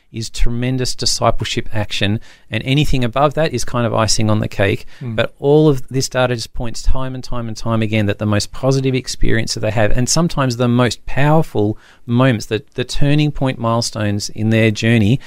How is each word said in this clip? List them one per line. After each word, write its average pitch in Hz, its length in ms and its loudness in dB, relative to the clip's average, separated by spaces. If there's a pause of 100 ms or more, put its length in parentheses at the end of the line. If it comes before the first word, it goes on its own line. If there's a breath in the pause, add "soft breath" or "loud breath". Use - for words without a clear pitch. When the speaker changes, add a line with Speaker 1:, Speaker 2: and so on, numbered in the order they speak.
(120)
Speaker 1:
is 113 180 -10
tremendous 123 640 2
discipleship - 800 -2
action, 104 460 -2 (300 soft breath)
and 113 140 -6
anything 135 380 2
above 135 320 0
that 156 200 -2
is 120 100 -4
kind 120 240 -2
of 107 60 -4
icing 110 360 0
on 107 100 2
the 113 80 -2
cake. - 380 -2 (140)
Speaker 2:
Mm. 117 160 -10
Speaker 1:
But 113 240 -2
all 151 300 4
of 135 180 0
this 131 220 -4
data 127 260 -2
just 113 180 -10
points 120 280 -4
time 131 340 2
and 127 80 -10
time 120 240 -4
and 110 80 -8
time 113 260 -2
again 107 260 0
that 101 120 -2
the 107 60 -2
most 104 260 0
positive 135 420 0
experience - 600 2
that 113 80 -8
they 107 100 -2
have, 104 200 4
and 120 180 4
sometimes 139 480 0
the 123 100 2
most 120 380 0
powerful 131 720 2 (280 soft breath)
moments, 120 420 0
the, 107 140 -4 (120)
the 123 100 -6
turning 147 480 2
point 131 260 -4
milestones 110 720 -2
in 110 180 -2
their 113 200 4
journey 113 580 2